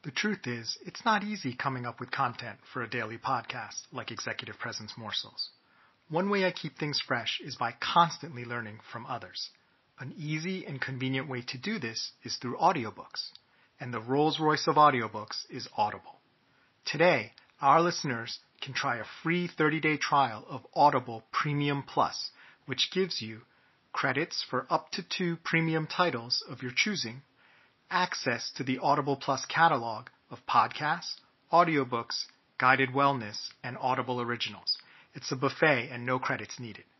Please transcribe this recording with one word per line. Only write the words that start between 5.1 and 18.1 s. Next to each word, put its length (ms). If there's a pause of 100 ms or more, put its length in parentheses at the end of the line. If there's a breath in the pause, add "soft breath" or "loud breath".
One 200
way 160
I 60
keep 260
things 280
fresh 380
is 120
by 240
constantly 640
learning 360 (120)
from 140
others. 460 (480 soft breath)
An 180
easy 480
and 160
convenient 480
way 180
to 100
do 220
this 320 (120)
is 120
through 220
audiobooks, 720 (500 soft breath)
and 140
the 80
Rolls-Royce 680
of 80
audiobooks 760
is 280
Audible. 420 (640 soft breath)
Today, 480 (300 soft breath)
our 180
listeners 600 (200)